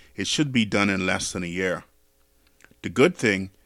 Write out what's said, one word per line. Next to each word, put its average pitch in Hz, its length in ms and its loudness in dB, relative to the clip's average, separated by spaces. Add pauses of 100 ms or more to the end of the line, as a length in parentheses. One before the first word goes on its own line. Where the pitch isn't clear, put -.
(180)
it 98 100 -4
should 147 240 0
be 117 140 2
done 101 240 2
in 92 160 0
less 95 260 -2
than 92 140 -6
a - 20 -8
year. 87 380 -4 (960)
The - 80 -8
good 135 260 4
thing 98 360 0 (140)